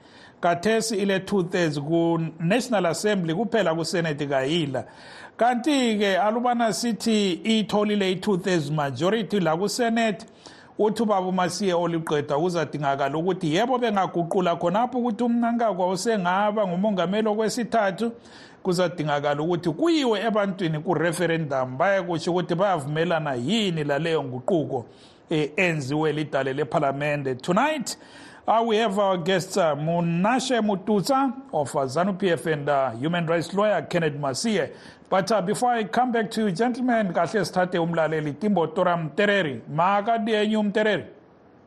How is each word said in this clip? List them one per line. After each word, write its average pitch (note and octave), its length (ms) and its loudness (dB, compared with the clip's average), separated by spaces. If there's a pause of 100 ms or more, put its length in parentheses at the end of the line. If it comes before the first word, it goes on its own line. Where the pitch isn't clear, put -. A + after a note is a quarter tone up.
(400)
Kathesi G#3+ 560 2
ile G3 240 2
two-thirds F3 600 0
ku-National E3 1040 0
Assembly E3+ 480 0
kuphela, F#3+ 400 0
ku-Senate E3 520 -2
kayila. C3+ 580 -2 (520)
Kanti-ke A3+ 840 2
alubana A#3 540 0
sithi G#3+ 600 0
itholile G#3 800 2
i-two-thirds F3+ 580 0
majority D#3 720 0
la D#3+ 160 2
ku-Senate, A3+ 680 0 (520)
uthi G#3+ 240 2
ubaba G3 240 2
uMasiye F3+ 480 0
oliqeda D#3+ 600 0
kuzadingakala D3 840 0
ukuthi F3 360 0
yebo A#3+ 240 2
bengaguqula F3+ 800 0
khonapho G#3+ 420 0
ukuthi A#3+ 260 -2
uMnangagwa A#3 640 0
usengaba G3+ 760 0
ngumongameli F#3 640 0
okwesithathu, A3 840 0 (500)
kuzadingakala D3 800 0
ukuthi F3 280 0
kuyiwe C4 500 2
ebantwini G3+ 580 0
ku-referendum, D#3 1000 0
baye F#3+ 240 2
kutsho F3 280 -4
ukuthi F3 240 0
bayavumelana D#3+ 800 0
yini E3 500 0
laleyo D3+ 380 0
nguquko, B2+ 640 -4 (440)
eh, D3+ 260 0
enziwe D#3 560 0
lidale C#3+ 400 -2
lephalamende. D3 840 -2
Tonight, B3+ 640 -2 (500)
Uh, A3+ 160 4
we A3+ 120 2
have G#3+ 200 0
our G3 220 2
guests, F#3 380 0
uh, E3 180 2
Munashe F3 840 0
Mututsa G#3+ 760 0 (180)
of, D3 220 -2
uh, D3+ 60 0
zanu E3 360 0
P F#3 140 0
F E3 160 0
and, D3 220 -2
uh, C3+ 240 2
human D#3+ 340 -2
rights E3 260 0
lawyer F#3+ 300 2
Kenneth D#3 380 -2
Masie. D3 480 0 (420)
But, F#3+ 220 2
uh, G3+ 100 2
before G#3+ 280 0
I A#3 120 2
come A#3+ 300 0
back A3 180 0
to A3 120 -2
you, G#3 100 0
gentlemen, A3+ 600 0
kahle F3 320 0
sithathe F3+ 340 0
umlaleli D#3+ 600 0
Timbo F#3+ 300 2
Tora F3+ 280 2
Mtereri. E3+ 640 0 (140)
Makadi G#3 580 2
enyu G#3+ 300 2
Mtereri? G#3 420 0 (640)